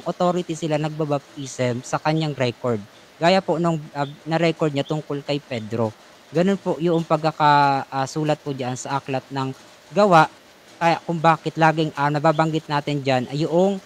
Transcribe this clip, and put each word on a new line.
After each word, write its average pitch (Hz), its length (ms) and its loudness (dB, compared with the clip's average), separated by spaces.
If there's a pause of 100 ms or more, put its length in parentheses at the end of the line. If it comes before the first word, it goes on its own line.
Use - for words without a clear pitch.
authority 175 480 -2
sila 151 240 -2
nagbabaptism 143 1040 -4
sa - 160 -4
kanyang 156 400 0
record. 120 400 -2 (400)
Gaya 190 240 4
po 160 160 -2
nung, 165 320 -2
ah, 143 160 -4 (160)
na-record 165 480 0
niya 139 160 -2
tungkol 147 400 -6
kay 143 160 -4
Pedro. 110 480 -4 (400)
Ganun 180 240 2
po 180 240 -4
yung 170 240 2
pagkaka-, 147 880 2
ah, 135 160 -2
sulat 151 320 -2
po 143 160 -8
diyan 127 240 -6
sa 135 160 -6
aklat 131 320 -6
ng 135 240 -4 (400)
gawa. 170 400 6 (440)
Kaya 165 280 2
kung 170 160 -4
bakit 160 400 2
laging, 160 400 4
ah, 143 80 2
nababanggit 156 640 0
natin 147 320 -2
diyan 127 280 0
ay 147 120 -4
yung, 185 420 2